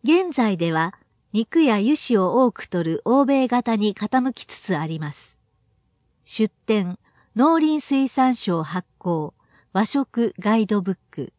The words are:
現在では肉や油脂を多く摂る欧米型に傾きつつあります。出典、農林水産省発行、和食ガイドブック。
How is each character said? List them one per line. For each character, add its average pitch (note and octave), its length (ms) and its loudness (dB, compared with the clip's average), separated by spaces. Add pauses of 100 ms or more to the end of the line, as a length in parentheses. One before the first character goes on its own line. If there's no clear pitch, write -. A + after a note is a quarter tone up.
現 E4+ 300 2
在 G#3+ 220 0
で E3 160 -2
は D#3+ 220 0 (380)
肉 A#3 300 2
や A#3 140 4
油 A3 180 2
脂 A#3+ 240 0
を F#3+ 260 4
多 A#3 80 2
く - 140 -16
摂 F3 160 -4
る E3 220 -4
欧 C4+ 200 4
米 C4 240 2
型 A#3+ 280 0
に G#3 180 0
傾 B3+ 380 -2
き - 120 -14
つ - 140 -10
つ F#3 180 -4
あ D3+ 80 -4
り D#3+ 140 -6
ま D3+ 140 -8
す。 - 280 -14 (840)
出 - 280 -2 (140)
典、 F#3+ 320 -2 (380)
農 D#4+ 240 4
林 D#4 200 2
水 C4+ 280 0
産 C4 260 2
省 E3+ 280 -2
発 D#3+ 260 -8 (100)
行、 D#3+ 340 -4 (400)
和 G3+ 140 0
食 A#3 520 -2
ガ G#3 180 0
イ A3 100 2
ド G#3 160 0
ブ F#3+ 100 -4
ッ F3 60 -6 (120)
ク。 - 280 -10